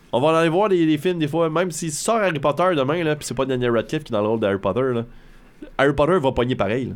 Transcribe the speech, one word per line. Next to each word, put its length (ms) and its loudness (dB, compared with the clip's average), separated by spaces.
On 100 0
va 80 4
en 80 4
aller 120 2
voir 220 2
des, 160 4
des 100 2
films, 220 -2
des 100 0
fois, 220 0
même 200 0
s'il 220 -6
sort 240 -2
Harry 220 0
Potter 380 0
demain, 280 0
là, 100 2
pis 120 -10
c'est 80 -6
pas 100 0
Daniel 280 0
Radcliffe 320 0
qui 80 -10
est 40 0
dans 60 2
le 60 2
rôle 120 0
d'Harry 180 2
Potter, 360 0
là. 100 -2
Harry 160 2
Potter 260 2
va 140 0
pogner 240 0
pareil, 300 -2
là. 100 -8